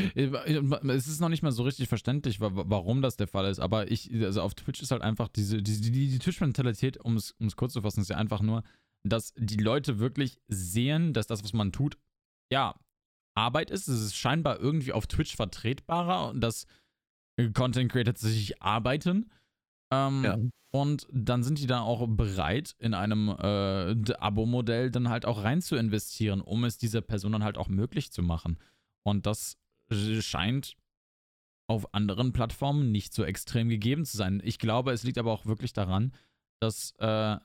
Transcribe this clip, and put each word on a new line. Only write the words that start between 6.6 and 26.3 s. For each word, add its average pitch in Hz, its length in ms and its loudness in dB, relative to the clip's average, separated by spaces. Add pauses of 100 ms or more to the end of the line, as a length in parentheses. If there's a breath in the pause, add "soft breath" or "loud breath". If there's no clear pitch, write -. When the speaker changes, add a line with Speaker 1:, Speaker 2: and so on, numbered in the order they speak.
Speaker 1:
um's, 113 400 -2
um's 110 180 -2
kurz 123 160 -2
zu 117 100 -4
fassen, 104 180 0
ist 98 100 0
ja 101 60 -4
einfach 107 240 0
nur, 107 220 0 (400 soft breath)
dass 107 340 -2
die 107 260 0
Leute 127 360 2
wirklich 127 500 -2
sehen, 123 640 2
dass 113 140 0
das, 104 180 -4
was 101 80 -8
man 98 200 2
tut, 143 260 0 (520)
ja, 127 280 0 (580)
Arbeit 123 340 0
ist. 190 180 -6
Es 123 120 2
ist 107 160 -4
scheinbar 143 440 0
irgendwie 135 320 0
auf - 140 0
Twitch - 300 -2
vertretbarer 165 920 -2
und 131 100 -4
dass, 113 260 -2 (720 soft breath)
äh, 120 140 4
Content 127 420 2
Creator 123 220 2
tatsächlich 110 480 -2
arbeiten. 139 680 0 (640 soft breath)
Ähm, 135 300 2
Speaker 2:
Ja. 104 140 2 (340)
Speaker 1:
und 143 400 0
dann 123 300 2
sind 143 160 0
die 143 80 -2
da 123 140 2
auch 117 280 0
bereit, 98 720 0
in 113 160 0
einem, 104 340 2
äh, 98 640 0
D-, 113 200 0
Abo-Modell 117 760 0
dann 123 180 0
halt 117 160 -2
auch 107 200 -2
rein 143 180 2
zu - 140 0
investieren, 107 640 0